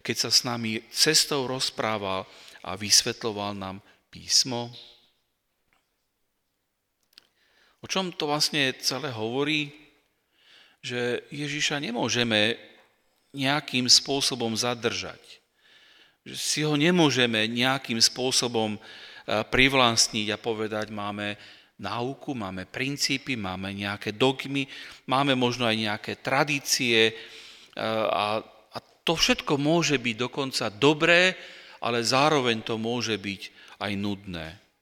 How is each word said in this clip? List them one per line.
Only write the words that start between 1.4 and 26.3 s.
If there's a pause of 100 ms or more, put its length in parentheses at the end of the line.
rozprával (400)
a
vysvetľoval
nám (320)
písmo?" (3000)
O
čom
to
vlastne
celé
hovorí? (1120)
Že
Ježiša
nemôžeme (800)
nejakým
spôsobom
zadržať. (840)
Že
si
ho
nemôžeme
nejakým
spôsobom,
e, (480)
privlastniť
a
povedať:
"Máme (400)
náuku,
máme
princípy,
máme
nejaké
dogmy, (480)
máme
možno
aj
nejaké (100)
tradície,